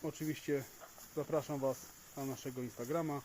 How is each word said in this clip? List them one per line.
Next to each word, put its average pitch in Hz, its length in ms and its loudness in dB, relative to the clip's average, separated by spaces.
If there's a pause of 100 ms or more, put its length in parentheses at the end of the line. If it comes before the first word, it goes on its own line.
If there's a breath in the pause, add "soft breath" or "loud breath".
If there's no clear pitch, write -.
Oczywiście 151 600 2 (520)
zapraszam 147 440 2
was 135 180 6 (400)
na 139 80 -2
naszego 127 360 -2
Instagrama. 139 640 0